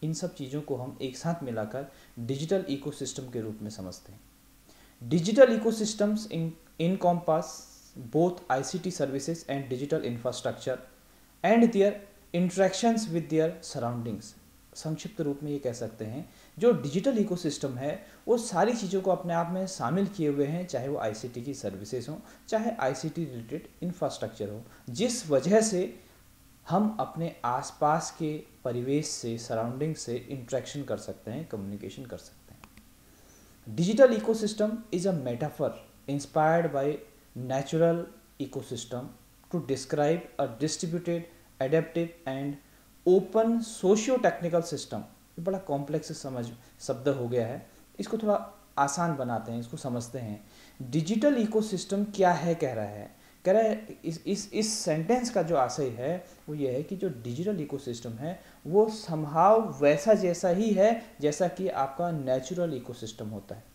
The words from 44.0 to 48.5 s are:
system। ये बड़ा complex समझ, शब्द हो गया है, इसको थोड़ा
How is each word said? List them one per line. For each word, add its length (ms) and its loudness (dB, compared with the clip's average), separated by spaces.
system। 340 -6
ये 460 -12
बड़ा 160 -2
complex 540 -4
समझ, 400 -8
शब्द 300 -2
हो 180 0
गया 200 2
है, 220 -8
इसको 180 -4
थोड़ा 460 0